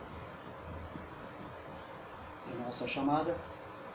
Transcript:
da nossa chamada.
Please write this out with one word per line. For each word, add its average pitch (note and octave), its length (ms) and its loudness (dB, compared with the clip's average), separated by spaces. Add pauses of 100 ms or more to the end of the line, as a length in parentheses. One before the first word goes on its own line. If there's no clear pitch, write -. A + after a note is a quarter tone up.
(2500)
da A#2+ 160 0
nossa B2 200 2
chamada. C#3+ 480 8 (600)